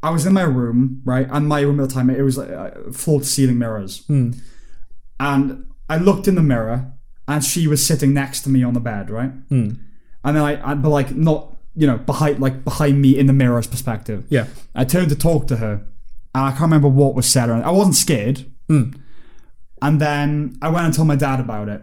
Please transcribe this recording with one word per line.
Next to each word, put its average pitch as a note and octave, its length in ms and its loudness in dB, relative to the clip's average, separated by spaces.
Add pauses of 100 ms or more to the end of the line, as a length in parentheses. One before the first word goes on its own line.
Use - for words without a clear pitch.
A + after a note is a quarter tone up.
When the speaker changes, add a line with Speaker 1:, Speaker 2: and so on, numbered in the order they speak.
Speaker 1:
I D#3+ 80 0
was E3 160 0
in F#3+ 80 4
my F#3+ 80 4
room, B2+ 640 2
right? B2+ 260 0
And D3 180 0
my D3 120 2
room C#3+ 200 2
at C3+ 80 -2
the C3+ 60 -6
time, B2+ 160 2
it C3 120 0
was, C3+ 140 2
like, - 140 -8
uh, - 420 -12
floor D3 280 0
to C3 60 -6
ceiling B2+ 320 2
mirrors. G#2+ 500 -6
Speaker 2:
Hmm. B2+ 240 2 (880)
Speaker 1:
And C#3 460 0 (220)
I D#3+ 100 0
looked F#3 300 2
in F#3+ 60 4
the F3 80 4
mirror, B2 500 0 (360)
and D3 160 -2
she E3 220 0
was D3 200 2
sitting C#3+ 260 2
next C#3 300 -2
to C#3 80 -2
me C3 120 4
on B2 120 0
the A#2+ 60 0
bed, G#2 300 -6
right? A#2+ 200 -4 (180)
Speaker 2:
Hmm. A#2+ 220 0 (540)
Speaker 1:
And D3+ 120 2
then D3+ 60 4
I, D3 300 -2
I, - 20 0
but, D3 160 2
like, C3+ 240 0
not, D#3 420 0 (180)
you D#3 120 2
know, B2 120 2
behind, C#3+ 420 0
like, C3+ 240 -2
behind C#3+ 360 2
me C3+ 180 6
in C#3 80 4
the C3+ 60 6
mirror's B2 340 4
perspective. B2+ 600 -6
Speaker 2:
Yeah. A#2 180 0 (280)
Speaker 1:
I B2+ 100 0
turned E3 260 2
to C#3+ 60 0
talk D#3+ 320 2
to B2+ 100 0
her, G#2 260 -4 (500)
and C3 100 0
I C3+ 60 0
can't C3 120 -2
remember D#3 260 6
what C#3 260 4
was - 120 0
said. A#2 240 2
I A#2 200 0
wasn't F#3+ 260 4
scared. A#2+ 480 0 (240)
Speaker 2:
Hmm. C#3 220 2 (880)
Speaker 1:
And D3 200 2
then D3 600 -2
I D#3 60 -2
went E3+ 180 0
and D#3 80 0
told D#3+ 140 2
my D3 80 2
dad C3+ 240 0
about G#2+ 280 -6
it. G#2 140 -8